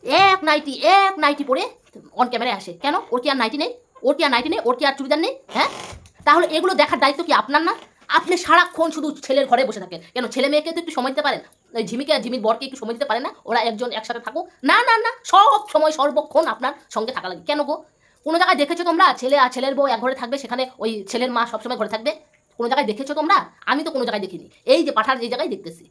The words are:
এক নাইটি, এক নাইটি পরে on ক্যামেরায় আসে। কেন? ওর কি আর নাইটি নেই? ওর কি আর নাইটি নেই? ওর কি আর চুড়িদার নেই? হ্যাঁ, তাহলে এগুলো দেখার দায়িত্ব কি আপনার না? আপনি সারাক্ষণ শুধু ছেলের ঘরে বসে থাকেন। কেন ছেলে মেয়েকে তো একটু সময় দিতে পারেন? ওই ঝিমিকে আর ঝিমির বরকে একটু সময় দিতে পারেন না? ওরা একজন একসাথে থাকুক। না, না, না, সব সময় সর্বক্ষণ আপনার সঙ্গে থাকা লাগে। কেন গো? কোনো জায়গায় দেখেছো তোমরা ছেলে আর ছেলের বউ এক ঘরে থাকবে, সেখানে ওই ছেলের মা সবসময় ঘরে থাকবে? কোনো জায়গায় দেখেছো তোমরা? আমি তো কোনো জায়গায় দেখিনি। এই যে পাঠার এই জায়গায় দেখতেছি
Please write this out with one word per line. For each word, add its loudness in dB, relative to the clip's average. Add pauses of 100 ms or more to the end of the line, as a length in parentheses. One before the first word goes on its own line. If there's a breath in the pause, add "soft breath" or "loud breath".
এক 4
নাইটি, 0
এক 4
নাইটি 0
পরে -2 (480)
on 2
ক্যামেরায় -2
আসে। -12
কেন? -2 (160)
ওর -2
কি 0
আর 0
নাইটি -2
নেই? -2 (280)
ওর 4
কি 0
আর 2
নাইটি 2
নেই? 0
ওর 2
কি 0
আর 4
চুড়িদার 0
নেই? -2 (140)
হ্যাঁ, 0 (560)
তাহলে 6
এগুলো 0
দেখার 2
দায়িত্ব 2
কি 0
আপনার 2
না? 0 (340)
আপনি 2
সারাক্ষণ 2
শুধু -6
ছেলের 0
ঘরে 2
বসে -6
থাকেন। -12 (140 loud breath)
কেন -4
ছেলে 0
মেয়েকে 0
তো -4
একটু -8
সময় -2
দিতে -4
পারেন? -2 (340)
ওই -4
ঝিমিকে -2
আর 0
ঝিমির -4
বরকে 0
একটু -12
সময় -8
দিতে -4
পারেন -2
না? -6 (100)
ওরা 0
একজন -2
একসাথে -4
থাকুক। -6 (140 loud breath)
না, 4
না, 4
না, -2 (140)
সব 6
সময় 2
সর্বক্ষণ 0
আপনার -4 (180)
সঙ্গে -4
থাকা -8
লাগে। -10
কেন -2
গো? -4 (400 soft breath)
কোনো 0
জায়গায় 2
দেখেছো -2
তোমরা 4
ছেলে 0
আর 4
ছেলের -4
বউ 0
এক 0
ঘরে -2
থাকবে, -8
সেখানে -4
ওই -4
ছেলের -2
মা 0
সবসময় -8
ঘরে -4
থাকবে? -4 (480)
কোনো -4
জায়গায় 0
দেখেছো -6
তোমরা? 0 (160)
আমি 0
তো -4
কোনো -4
জায়গায় -4
দেখিনি। -12 (160 soft breath)
এই 4
যে -2
পাঠার 0
এই -4
জায়গায় -4
দেখতেছি -12